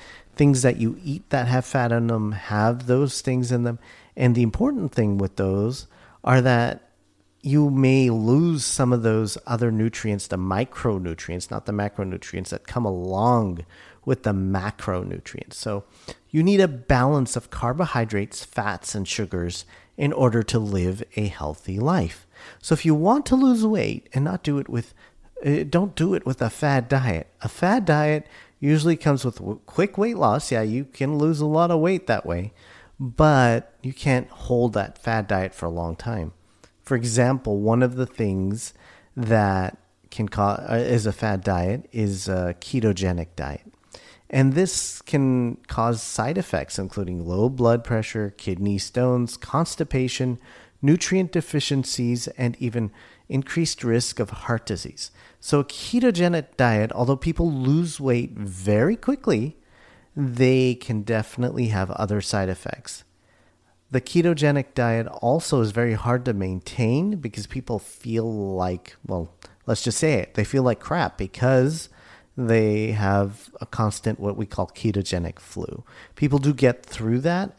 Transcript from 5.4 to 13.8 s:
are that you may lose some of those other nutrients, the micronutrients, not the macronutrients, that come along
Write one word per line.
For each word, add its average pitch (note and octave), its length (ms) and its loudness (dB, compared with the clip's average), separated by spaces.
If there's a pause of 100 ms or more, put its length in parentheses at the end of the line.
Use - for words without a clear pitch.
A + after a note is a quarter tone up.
are B2+ 180 6
that A#2+ 480 0 (540)
you C#3+ 280 4
may C3 380 4
lose B2+ 540 2
some B2 300 2
of A#2+ 80 2
those A2 360 0 (100)
other A#2+ 240 0
nutrients, A2 560 -2
the G2 100 -4
micronutrients, F#2 1120 -4
not G#2+ 160 -8
the G#2 60 -4
macronutrients, F#2+ 800 -6
that - 180 -12
come A#2+ 180 -4
along F#2+ 800 0 (400)